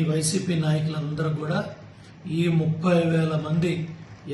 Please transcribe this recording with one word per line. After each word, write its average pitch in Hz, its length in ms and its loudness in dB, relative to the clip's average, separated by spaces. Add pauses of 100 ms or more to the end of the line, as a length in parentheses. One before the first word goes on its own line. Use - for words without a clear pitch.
(120)
వైసీపీ 165 440 0 (100)
నాయకులందరూ 156 760 0
కూడా 151 180 -2 (800)
ఈ 170 40 4 (180)
ముప్పై 170 360 2 (180)
వేల 156 180 2 (140)
మంది 165 260 2 (600)